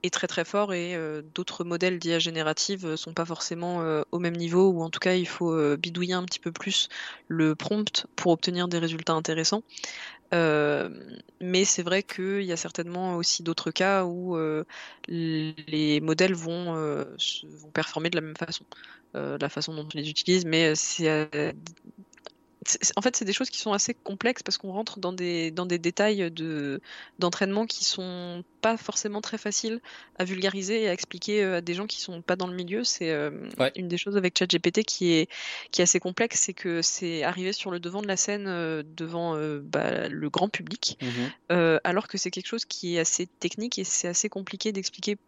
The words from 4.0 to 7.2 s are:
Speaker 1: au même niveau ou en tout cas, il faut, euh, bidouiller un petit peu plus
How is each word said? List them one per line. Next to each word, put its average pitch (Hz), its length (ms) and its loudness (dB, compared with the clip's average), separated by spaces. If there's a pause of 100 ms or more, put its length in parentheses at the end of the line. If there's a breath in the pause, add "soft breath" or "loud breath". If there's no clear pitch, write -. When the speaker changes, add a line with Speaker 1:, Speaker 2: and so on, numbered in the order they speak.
Speaker 1:
au 175 80 -2
même 170 160 0
niveau 170 340 6
ou 170 140 2
en 165 80 -2
tout - 80 -6
cas, 185 160 4
il 180 120 2
faut, 170 260 0
euh, 147 220 4
bidouiller 175 380 -2
un 185 100 0
petit - 160 -6
peu 175 120 -6
plus - 360 0 (400 loud breath)